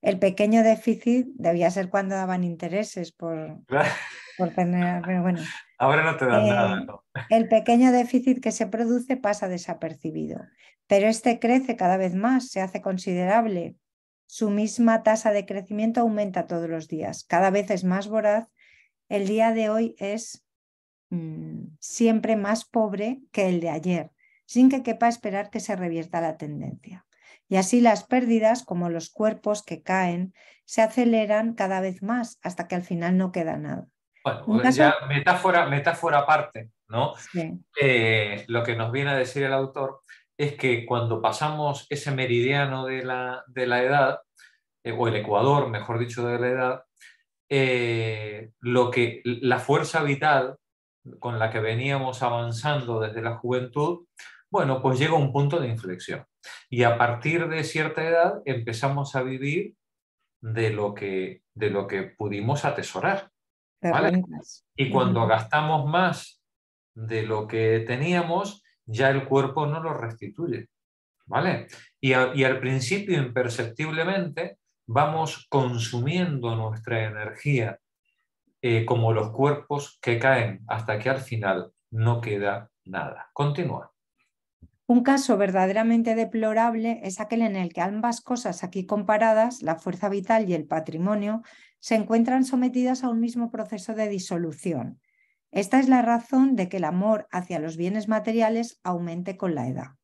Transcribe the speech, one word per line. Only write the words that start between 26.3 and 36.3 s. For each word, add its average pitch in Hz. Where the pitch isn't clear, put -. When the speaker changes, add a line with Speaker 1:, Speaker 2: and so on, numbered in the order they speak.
Speaker 1:
tendencia. 147
Y 190
así 190
las 220
pérdidas, 233
como 175
los 165
cuerpos 214
que -
caen, 185
se -
aceleran 226
cada 190
vez 185
más 226
hasta 175
que 185
al 180
final 175
no 185
queda 160
nada. 147
Speaker 2:
Bueno, -
Speaker 1:
Un 220
caso 254
Speaker 2:
ya -
metáfora, 175
metáfora 143
aparte, 147